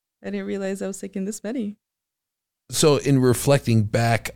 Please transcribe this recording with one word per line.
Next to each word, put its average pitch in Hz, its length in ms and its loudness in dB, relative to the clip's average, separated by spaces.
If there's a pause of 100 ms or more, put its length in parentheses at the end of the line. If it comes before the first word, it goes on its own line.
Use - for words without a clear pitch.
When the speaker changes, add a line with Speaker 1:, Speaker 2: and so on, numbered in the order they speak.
(220)
Speaker 1:
I 196 40 -12
didn't 196 200 -8
realize 196 360 -6
I 196 40 -6
was 196 140 -10
taking 196 240 -8
this 214 180 -8
many. 208 340 -8 (920)
Speaker 2:
So 139 280 4
in 139 220 2
reflecting 123 640 4
back 117 520 0